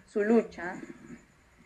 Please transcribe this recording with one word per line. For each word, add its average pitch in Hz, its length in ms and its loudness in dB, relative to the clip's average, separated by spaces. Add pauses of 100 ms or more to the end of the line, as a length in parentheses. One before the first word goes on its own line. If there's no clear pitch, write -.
su 208 160 0
lucha, 208 540 2 (880)